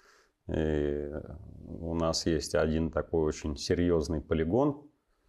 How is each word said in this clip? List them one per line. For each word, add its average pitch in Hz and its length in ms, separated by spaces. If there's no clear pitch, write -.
И 73 640
у - 300
нас 82 300
есть 80 300
один 80 360
такой 78 320
очень 78 320
серьёзный 82 640
полигон. 107 680